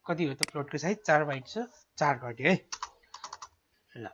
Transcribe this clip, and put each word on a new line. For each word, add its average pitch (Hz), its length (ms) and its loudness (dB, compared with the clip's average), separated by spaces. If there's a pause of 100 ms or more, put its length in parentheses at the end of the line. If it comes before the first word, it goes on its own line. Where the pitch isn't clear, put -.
कति 170 200 0
हो 135 80 0
त - 160 -4
फ्लोटको 147 280 -4
size? 180 280 0
चार 151 200 6
white 135 220 -6
छ, - 100 -8 (400)
चार 147 200 2
घट्यो 123 320 0
है। 190 60 8 (1400)
ल, 113 160 -8